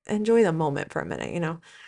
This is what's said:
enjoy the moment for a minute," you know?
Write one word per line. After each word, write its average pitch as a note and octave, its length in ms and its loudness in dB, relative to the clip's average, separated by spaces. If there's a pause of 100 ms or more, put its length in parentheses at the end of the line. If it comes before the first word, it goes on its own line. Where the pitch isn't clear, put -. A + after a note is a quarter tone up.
enjoy G#3+ 360 4
the F3+ 100 4
moment D#3 380 -2
for - 100 -4
a - 40 -6
minute," - 260 -6
you E3+ 80 -4
know? E3 200 -4 (280)